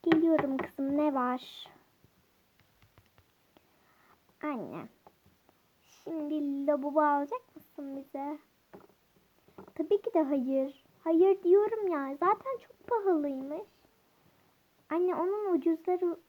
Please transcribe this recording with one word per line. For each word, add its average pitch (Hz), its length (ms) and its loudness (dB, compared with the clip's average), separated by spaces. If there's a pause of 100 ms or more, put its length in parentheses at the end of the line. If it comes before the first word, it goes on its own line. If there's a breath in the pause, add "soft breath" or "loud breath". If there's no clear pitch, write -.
(120)
Geliyorum 311 440 4
kızım, 277 400 -4
ne 302 180 0
var? 254 560 -6 (2750 soft breath)
Anne, 214 460 -8 (920)
şimdi 294 880 -6
labubu 294 340 2
alacak 294 560 0
mısın 277 400 -14
bize? 269 420 -10 (1400)
Tabii 381 280 0
ki - 120 -6
de 320 80 4
hayır. 269 600 -2 (200)
Hayır 370 380 4
diyorum 415 460 4
ya, 277 320 -2
zaten 440 380 0
çok - 280 -20
pahalıymış. 302 760 -2 (1300)
Anne, 349 240 0
onun 392 400 0
ucuzları 339 640 0 (100)